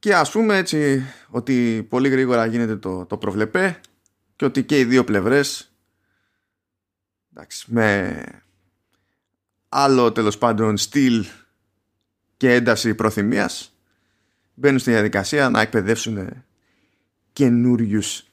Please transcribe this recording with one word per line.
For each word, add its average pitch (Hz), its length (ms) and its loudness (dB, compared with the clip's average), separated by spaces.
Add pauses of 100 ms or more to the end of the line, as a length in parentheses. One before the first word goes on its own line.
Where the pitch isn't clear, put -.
Και 202 80 2
ας 160 160 2
πούμε 214 260 2
έτσι 147 460 0 (280)
ότι 117 580 -2
πολύ 127 200 0
γρήγορα 127 380 0
γίνεται 113 300 -2
το, 92 300 -8
το 104 100 -8
προβλεπέ 110 640 -4 (560)
και - 80 -6
ότι 135 200 0
και 147 140 0
οι 131 60 6
δύο 123 200 4
πλευρές, 113 680 -2 (1600)
εντάξει, - 400 -16
με 101 500 0 (1500)
άλλο 135 440 2
τέλος 107 260 -2
πάντων 110 380 0
στυλ 117 500 0 (1080)
και 123 180 4
ένταση 117 400 2
προθυμίας, - 840 -4 (760)
μπαίνουν 135 240 2
στη 123 120 -2
διαδικασία 110 580 0
να 110 120 0
εκπαιδεύσουν 110 840 -4 (880)
καινούριους 120 1000 0